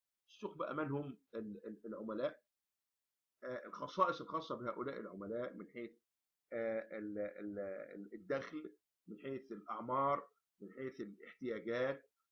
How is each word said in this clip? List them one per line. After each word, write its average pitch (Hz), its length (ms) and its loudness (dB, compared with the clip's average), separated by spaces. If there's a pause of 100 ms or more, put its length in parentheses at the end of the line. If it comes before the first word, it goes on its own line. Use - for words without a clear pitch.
(300)
السوق - 280 -6
بقى - 180 0
من 151 160 2
هم 143 260 0 (180)
ال-، 107 320 -4
ال-، 107 180 -8
العملاء، 110 580 0 (1000)
آه، 127 220 -2
الخصائص 165 560 4
الخاصة 156 340 0
بهؤلاء 120 440 0
العملاء 101 540 -2
من 95 160 -8
حيث، 117 220 -6 (640)
آه، 113 440 2
ال-، 104 200 -2
ال-، 104 420 0 (400)
ال-، 101 140 -8
الدخل، 135 580 -2 (360)
من 104 100 -8
حيث 135 340 -4
الأعمار، 123 800 2 (320)
من 101 100 -10
حيث 131 300 -4
الاحتياجات، 117 1080 0 (220)